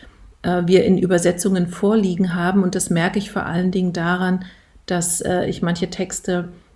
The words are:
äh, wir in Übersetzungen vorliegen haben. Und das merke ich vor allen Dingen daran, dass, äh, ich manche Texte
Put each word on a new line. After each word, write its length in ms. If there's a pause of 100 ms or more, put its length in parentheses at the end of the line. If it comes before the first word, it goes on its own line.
(420)
äh, 240
wir 180
in 140
Übersetzungen 720
vorliegen 680
haben. 280
Und 120
das 140
merke 300
ich 120
vor 140
allen 260
Dingen 220
daran, 500 (420)
dass, 360
äh, 240
ich 160
manche 280
Texte 600 (260)